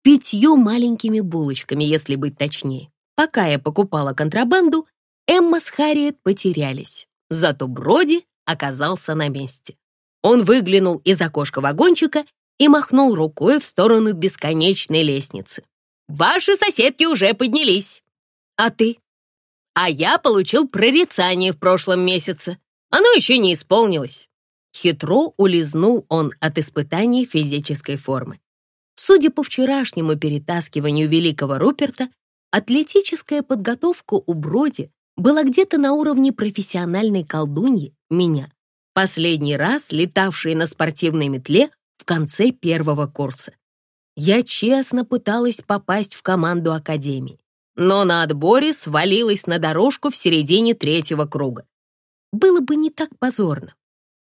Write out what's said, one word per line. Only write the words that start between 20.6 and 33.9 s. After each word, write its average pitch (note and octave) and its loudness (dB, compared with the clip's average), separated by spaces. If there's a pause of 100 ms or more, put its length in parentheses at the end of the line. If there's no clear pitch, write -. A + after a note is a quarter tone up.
прорицание F#3 0
в - -14
прошлом F#3 0
месяце. F3+ -4 (300)
Оно G4+ 4
еще C4 2
не F#3 2
исполнилось». F3+ 0 (480)
Хитро F3 0
улизнул F3 0
он D#3 -2
от D#3 -4
испытания G3 -2
физической C#3+ -6
формы. C3 -8 (560)
Судя D#4+ 4
по D#4 -6
вчерашнему B3+ -2
перетаскиванию D3+ -4
великого D#3 0
Руперта, B3+ -2 (420)
атлетическая D4 -2
подготовка A#3+ -4